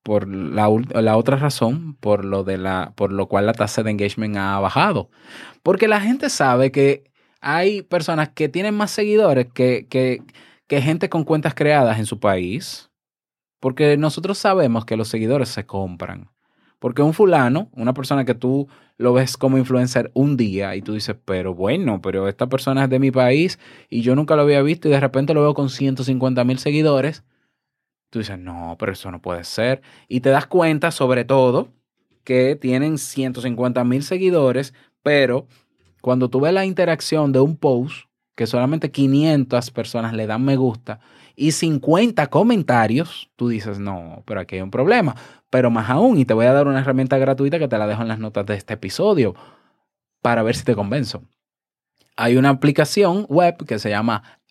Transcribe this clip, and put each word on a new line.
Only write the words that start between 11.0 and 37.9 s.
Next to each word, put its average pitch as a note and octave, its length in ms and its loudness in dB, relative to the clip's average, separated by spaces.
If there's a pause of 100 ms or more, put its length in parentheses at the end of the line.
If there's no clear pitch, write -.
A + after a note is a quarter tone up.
con D#3+ 160 -2
cuentas D#3 300 -2
creadas C3+ 440 2
en G#2+ 80 -2
su G#2+ 140 -10
país. F#2+ 720 -4 (720)
Porque D3 360 2
nosotros D#3+ 400 -2
sabemos C#3+ 480 2
que - 140 -4
los A2 100 -4
seguidores A#2 400 -2
se G#2 160 -10
compran. F#2 640 -10 (480)
Porque B2 220 -4
un D3+ 140 4
fulano, E3 580 2
una B2 220 -2
persona C3+ 320 -2
que A#2+ 80 0
tú C3 340 -2 (300)
lo B2 160 2
ves B2+ 240 0
como C3 180 2
influencer B2+ 560 0
un C#3 240 2
día G2 400 -2
y G2 60 -8
tú G#2+ 100 -10
dices, G#2+ 320 -8
"Pero F#2 300 -4
bueno, G#2+ 480 -2
pero F#2+ 260 -4
esta A2+ 180 -4
persona C3+ 380 -2
es C3 60 -2
de C3 80 2
mi C3+ 120 2
país C3 480 2 (300)
y A#2 140 -4
yo B2 120 2
nunca D3+ 220 2
lo D3+ 60 4
había C#3+ 180 4
visto D#3 280 0
y - 20 2
de C#3 100 4
repente C#3 320 0
lo D3+ 80 2
veo D3 140 2
con C#3 160 -2
ciento C3+ 340 -4
cincuenta B2+ 400 0
mil B2+ 140 0
seguidores". D3 680 0 (840)
Tú - 80 -8
dices, G2+ 200 -8
"No, F2 400 -12
pero G#2 140 -4
eso F#2+ 180 -12
no F2 120 -14
puede F2 220 -8
ser". B2 360 -2 (280)
Y B2+ 120 -4
te C#3 80 2
das C#3 180 4
cuenta, E3 440 2
sobre B2+ 340 0
todo, C3 440 2 (540)
que B2+ 340 2
tienen C#3 420 -2
ciento C3 420 -6
cincuenta B2 420 -2
mil B2 200 0
seguidores, D3 720 0 (280)
pero C3+ 460 2 (540)
cuando B2+ 260 0
tú C3+ 120 0
ves D#3 120 2
la F#3+ 140 0
interacción D#3+ 680 0
de C3 80 4
un D3+ 160 2
post, C3 500 -2 (300)